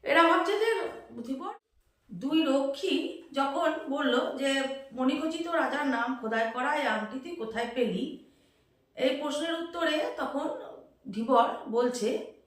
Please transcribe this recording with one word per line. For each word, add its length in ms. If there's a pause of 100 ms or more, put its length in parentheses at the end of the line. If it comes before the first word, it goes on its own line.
এরা 200
ভাবছে 360
যে 300 (320)
ধীবর, 320 (580)
দুই 320
রক্ষী 880
যখন 420 (160)
বলল 480
যে, 260 (280)
"মণিখচিত 560
রাজার 400
নাম 340
খোদাই 320
করা 220
এই 120
আংটি 320
তুই 160
কোথায় 400
পেলি?" 500 (680)
এই 260
প্রশ্নের 320
উত্তরে 640
তখন 320 (600)
ধীবর 580
বলছে 560 (220)